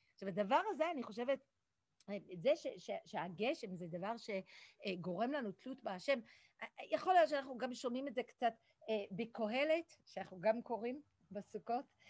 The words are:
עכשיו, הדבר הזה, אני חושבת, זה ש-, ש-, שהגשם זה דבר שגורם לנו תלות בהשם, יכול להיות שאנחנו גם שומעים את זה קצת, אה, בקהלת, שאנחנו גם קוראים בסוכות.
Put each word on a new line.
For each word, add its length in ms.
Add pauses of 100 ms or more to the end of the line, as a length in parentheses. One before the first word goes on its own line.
(140)
עכשיו, 140
הדבר 420
הזה, 200
אני 120
חושבת, 420 (880)
זה 220
ש-, 100 (120)
ש-, 280
שהגשם 720
זה 100
דבר 300
שגורם 1160
לנו 200
תלות 300
בהשם, 360 (720)
יכול 240
להיות 140
שאנחנו 300
גם 160
שומעים 340
את 60
זה 80
קצת, 300 (360)
אה, 220
בקהלת, 920
שאנחנו 360
גם 220
קוראים 400 (280)
בסוכות. 540 (260)